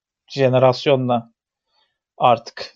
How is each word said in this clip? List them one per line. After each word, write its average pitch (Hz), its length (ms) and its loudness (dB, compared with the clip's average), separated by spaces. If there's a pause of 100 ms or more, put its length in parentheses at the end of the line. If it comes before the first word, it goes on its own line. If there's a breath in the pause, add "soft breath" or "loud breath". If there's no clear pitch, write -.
(280)
jenerasyonla 127 1040 0 (840)
artık - 600 -2